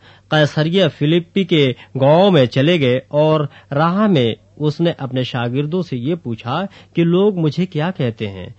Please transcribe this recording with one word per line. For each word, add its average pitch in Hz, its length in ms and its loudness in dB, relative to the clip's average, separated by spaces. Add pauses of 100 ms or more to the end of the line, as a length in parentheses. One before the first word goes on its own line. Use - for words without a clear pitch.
(280)
قیصریہ 156 560 2 (140)
فلپی 170 460 0
کے 147 280 2 (280)
گاؤں 165 300 4
میں 139 160 4
چلے 151 340 0
گئے 127 280 0
اور 156 320 0 (300)
راہ 170 360 0
میں 127 280 2 (220)
اس 147 240 -2
نے 170 180 0
اپنے 127 240 -6
شاگردوں 135 600 -4
سے 139 140 -8
یہ 127 180 -4
پوچھا 135 520 -8 (280)
کہ 170 100 0
لوگ 185 320 2
مجھے 165 300 -2
کیا 156 240 -4
کہتے 117 380 -6
ہیں؟ 92 180 -12 (120)